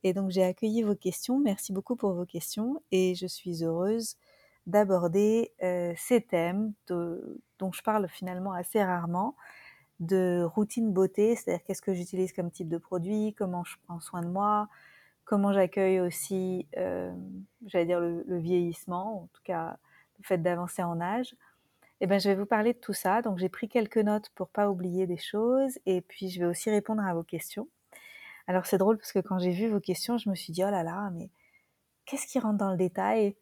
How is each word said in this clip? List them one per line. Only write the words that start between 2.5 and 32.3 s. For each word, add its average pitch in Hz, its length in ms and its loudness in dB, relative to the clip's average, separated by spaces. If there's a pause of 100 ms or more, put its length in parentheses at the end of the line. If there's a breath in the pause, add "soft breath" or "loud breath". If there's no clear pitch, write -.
et 185 200 4
je 180 140 -6
suis 170 380 -6
heureuse 196 500 0 (520 soft breath)
d'aborder, 202 840 4 (120)
euh, 180 340 0
ces 240 240 4
thèmes 185 500 0 (160)
de, 170 540 -4 (180)
dont 190 140 -4
je - 100 -12
parle 214 240 2
finalement 185 460 -8
assez 180 280 0
rarement, 180 540 0 (640 loud breath)
de 175 440 4
routine 214 480 0
beauté, 190 440 4
c'est-à-dire 175 280 -4
qu'est-ce - 180 -6
que 196 120 -2
j'utilise 180 400 -2
comme 175 180 -4
type 170 180 -8
de 170 80 -2
produit, 202 560 -2
comment 180 300 -4
je - 120 -14 (100)
prends 170 140 -12
soin - 220 -10
de 170 60 -4
moi, 208 420 0 (560 loud breath)
comment 202 280 4
j'accueille 190 460 4
aussi, 185 680 -2 (100)
euh, 180 340 -4 (540)
j'allais 180 200 0
dire 175 140 0
le, 170 280 -2
le 185 100 -2
vieillissement, 175 840 -2
en 170 100 -18
tout - 100 -20
cas 165 340 -6 (420 soft breath)
le 190 40 -20
fait 185 140 2
d'avancer 175 460 -2
en 170 180 -2
âge. 220 340 -4 (640 soft breath)
Eh 190 60 2
ben, 196 140 4
je 202 100 2
vais 196 60 4
vous 202 100 -4
parler 220 280 2
de - 60 -4
tout - 140 -6
ça, 202 300 0
donc 196 160 -2
j'ai 185 100 0
pris - 180 -8
quelques 226 300 0
notes 208 380 2
pour - 140 -6
pas 208 200 2
oublier 180 380 -2
des 175 100 -4
choses, 254 720 0
et 185 140 2
puis - 280 -10
je 180 100 -8
vais 175 60 0
aussi 175 240 -2
répondre 214 340 0
à 185 100 0
vos 170 100 -2
questions. 202 440 -8 (800 loud breath)
Alors 180 200 0
c'est 196 120 2
drôle 208 200 4
parce - 140 -12
que 196 80 2
quand 185 200 -2
j'ai 180 120 2
vu 196 160 0
vos 208 120 2
questions, 233 380 -2
je 214 120 -2
me 190 60 0
suis 170 180 -12
dit, « 180 120 0
Oh 202 40 0
là 190 140 0
là, 185 280 -4
mais 175 200 -10 (720 soft breath)
qu'est-ce - 220 -8
qui - 120 -2